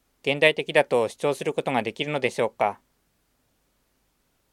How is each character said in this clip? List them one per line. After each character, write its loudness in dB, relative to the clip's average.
現 -2
代 6
的 -6
だ 4
と 2
主 -18
張 0
す -8
る -2
こ -4
と -4
が 0
で -6
き -8
る -6
の -4
で 0
し -4
ょ 2
う -4
か。 -2